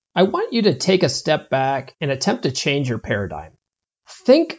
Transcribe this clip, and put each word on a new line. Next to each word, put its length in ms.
I 80
want 300
you 100
to 100
take 300
a 60
step 400
back 520
and 80
attempt 340
to 80
change 380
your 80
paradigm. 540
Think 340